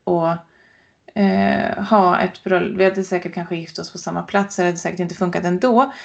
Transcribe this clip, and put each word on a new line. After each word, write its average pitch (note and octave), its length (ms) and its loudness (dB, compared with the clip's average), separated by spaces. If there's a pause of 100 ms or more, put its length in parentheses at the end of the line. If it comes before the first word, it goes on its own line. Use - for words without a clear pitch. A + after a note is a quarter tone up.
att, E3+ 420 0 (720)
eh, G3 680 2
ha G3 360 4
ett - 240 -4
bröll-, F#3 340 0
vi F#3 60 4
hade F#3+ 200 2
säkert F3+ 300 -4
kanske F3 220 -6
gift E3 240 -10
oss E3+ 120 -10
på - 60 -14
samma E3+ 260 -6
plats, G3 320 -2
så F#3 60 -2
det F3+ 60 4
hade F3 100 -2
säkert F3 220 -6
inte F3 160 -4
funkat F3 300 -2
ändå. A#3+ 480 2 (120)